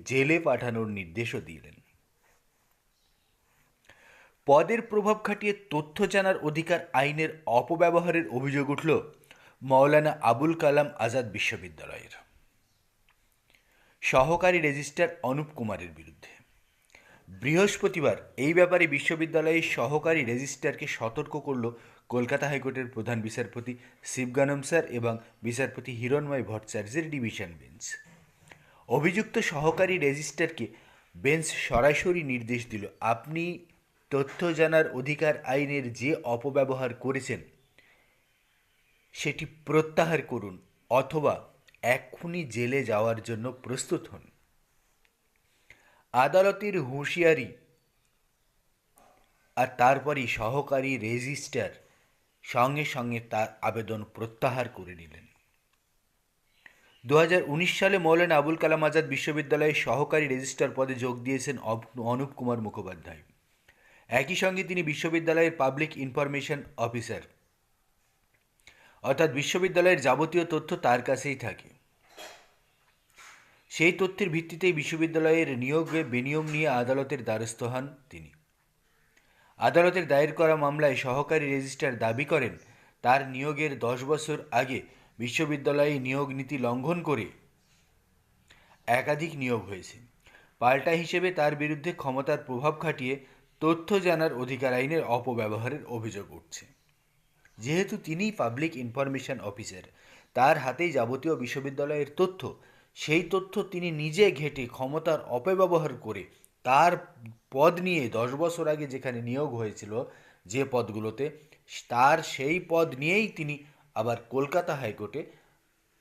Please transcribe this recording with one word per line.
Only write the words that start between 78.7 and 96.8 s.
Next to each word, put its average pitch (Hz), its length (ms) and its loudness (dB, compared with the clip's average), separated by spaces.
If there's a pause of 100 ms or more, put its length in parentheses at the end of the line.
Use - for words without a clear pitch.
আদালতের 170 520 4
দায়ের 147 240 4
করা 156 240 4
মামলায় 147 400 2
সহকারী 143 500 0
রেজিস্ট্রার 135 520 -2
দাবি 113 260 -2
করেন, 131 340 -2 (440)
তার 131 260 4
নিয়োগের 139 500 -4
দশ 123 260 -2
বছর 151 460 -2
আগে 127 320 -2 (360)
বিশ্ববিদ্যালয়ে 147 800 0
নিয়োগ 135 320 -2
নীতি 135 280 -6
লঙ্ঘন 127 440 -2
করে 131 240 -2 (1600)
একাধিক 147 480 0
নিয়োগ 123 300 -2
হয়েছে। 92 340 -14 (600)
পাল্টা 135 320 4
হিসেবে 170 420 0
তার 147 240 2
বিরুদ্ধে 151 360 -2
ক্ষমতার 139 460 -2
প্রভাব 147 420 -2
খাটিয়ে 135 440 -4 (360)
তথ্য 165 400 2
জানার 160 320 2
অধিকার 127 400 -2
আইনের 139 320 0
অপব্যবহারের 117 800 -2
অভিযোগ 110 480 -10
উঠছে। - 340 -18 (920)